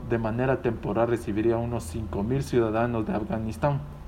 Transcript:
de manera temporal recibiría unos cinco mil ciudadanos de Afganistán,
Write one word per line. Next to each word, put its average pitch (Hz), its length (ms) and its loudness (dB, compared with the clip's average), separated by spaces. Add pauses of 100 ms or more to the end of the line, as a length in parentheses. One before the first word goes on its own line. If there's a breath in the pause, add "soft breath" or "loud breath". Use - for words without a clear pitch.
(100)
de 117 80 2
manera 123 420 0
temporal 117 480 0
recibiría 113 480 2
unos 117 280 -2
cinco 107 380 -4
mil 127 200 0
ciudadanos 113 640 2
de - 80 -2
Afganistán, 110 680 0 (280)